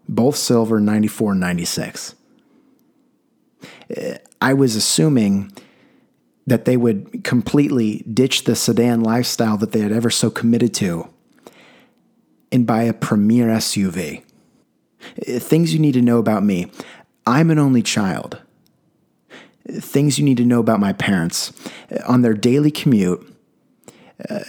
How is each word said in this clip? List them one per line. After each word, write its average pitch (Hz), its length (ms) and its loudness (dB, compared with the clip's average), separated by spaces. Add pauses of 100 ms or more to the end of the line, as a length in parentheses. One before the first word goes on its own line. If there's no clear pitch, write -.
both 117 280 0
silver, 113 440 0
ninety-four 107 520 0
and 95 80 0
ninety-six. 90 760 -6 (1800)
Uh, 64 200 -8 (260)
I 131 120 2
was 135 220 2
assuming 107 760 2 (960)
that 117 180 2
they 127 100 2
would 117 480 -2
completely 120 880 0
ditch 127 340 0
the 120 100 0
sedan 117 460 2
lifestyle 113 560 0
that 104 140 -4
they 110 80 0
had 104 120 0
ever 117 180 0
so 113 200 0
committed 117 460 0
to 85 320 -4 (1400)
and 123 140 2
buy 113 180 0
a 117 100 0
premier 113 560 2
S 110 280 -2
U 95 140 -2
V. 82 320 -8 (800)
Uh, - 380 -8
things 160 340 2
you 160 60 0
need 151 140 2
to 127 80 2
know 120 160 4
about 107 260 0
me. 92 280 -2 (560)
I'm 156 240 4
an 156 80 2
only 131 220 2
child. - 580 -4 (1300)
Uh, - 100 -12
things 143 380 0
you 147 80 0
need 131 120 4
to 120 80 2
know 120 140 4
about 110 220 2
my 98 100 0
parents. 87 600 -2 (360)
Uh, - 160 -6
on 123 160 2
their 117 120 4
daily 127 380 2
commute, 98 500 2 (1080)
uh, - 200 -8